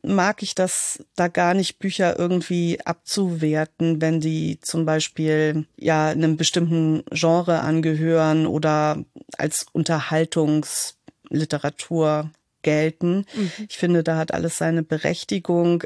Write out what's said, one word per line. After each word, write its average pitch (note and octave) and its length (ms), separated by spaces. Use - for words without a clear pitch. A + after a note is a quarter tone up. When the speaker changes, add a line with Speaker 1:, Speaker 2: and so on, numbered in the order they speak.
Speaker 1:
mag G3 420
ich - 100
das - 480
da F3+ 100
gar F3 280
nicht, F#3+ 260
Bücher F#3 400
irgendwie F3 640
abzuwerten, E3 1160
wenn D#3+ 200
die D#3+ 400
zum E3 260
Beispiel, D#3 800
ja, D#3 300
einem D#3 300
bestimmten D#3+ 760
Genre E3 500
angehören D#3+ 880
oder D3+ 580
als - 360
Unterhaltungsliteratur D#3 2500
gelten. D#3+ 720
Speaker 2:
Mhm. G3+ 160
Speaker 1:
Ich - 80
finde, F3 260
da D#3+ 140
hat D#3+ 160
alles E3 240
seine E3 260
Berechtigung. E3+ 1040